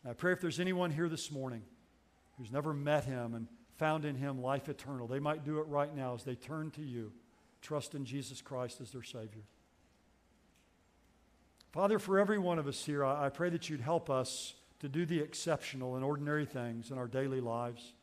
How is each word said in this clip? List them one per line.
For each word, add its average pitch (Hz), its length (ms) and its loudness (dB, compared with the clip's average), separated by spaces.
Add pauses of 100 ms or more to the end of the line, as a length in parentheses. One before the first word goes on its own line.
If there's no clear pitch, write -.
And 123 80 -6
I - 20 -6
pray 180 180 4
if 175 80 2
there's 156 200 0
anyone 180 320 2
here 165 160 2
this 156 240 -4
morning 127 300 -4 (760)
who's 113 140 -8
never 147 200 2
met 143 320 4
him 120 300 -2
and 113 140 -6 (280)
found 156 280 2
in 147 100 0
him 131 260 -2
life 139 280 0
eternal, 127 400 -6
they 131 100 0
might 151 260 0
do 151 140 0
it 156 80 0
right 147 260 2
now 131 220 -2
as 117 80 -8
they 127 140 -4
turn 156 340 -6
to 147 120 -10
you, 120 280 -6 (520)
trust 151 340 -4
in 139 80 -4
Jesus 131 360 -6
Christ 123 400 -6
as 117 120 -12
their 120 100 -10
Savior. 110 400 -10 (2250)
Father, 202 260 4
for 196 220 6
every 208 180 6
one 175 220 4
of 139 80 0
us - 160 -4
here, 143 200 2
I, 139 220 4
I - 20 4
pray 175 220 2
that 170 180 -2
you'd 147 120 -2
help 156 280 2
us - 460 0 (240)
to 147 100 -6
do 160 160 2
the 165 140 2
exceptional 139 800 -2
and 131 80 -2
ordinary 147 420 2
things 120 460 -4
in 127 60 -4
our 123 100 -2
daily 131 320 0
lives. 120 520 -2 (100)